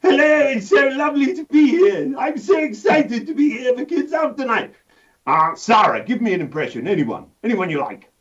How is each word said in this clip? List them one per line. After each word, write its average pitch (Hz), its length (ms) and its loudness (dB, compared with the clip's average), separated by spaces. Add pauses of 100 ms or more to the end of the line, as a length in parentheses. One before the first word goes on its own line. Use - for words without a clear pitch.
Hello, 302 360 4 (100)
it's 233 200 -4
so 381 200 4
lovely 285 460 0
to 320 120 -8
be 294 220 4
here. 349 500 2
I'm 302 200 -4
so 330 200 -6
excited 285 680 -2
to 311 80 -8
be 294 160 2
here 247 260 -2
for 285 80 -6
Kids - 280 -4
Out 311 240 -2
tonight. 233 380 -4 (520)
Uh, 160 280 2
Sarah, - 500 2
give 220 160 -4
me 214 140 0
an 175 60 -2
impression. 135 460 -6
Anyone. 151 400 -2 (160)
Anyone 196 280 -2
you 151 100 -2
like. - 300 -10 (100)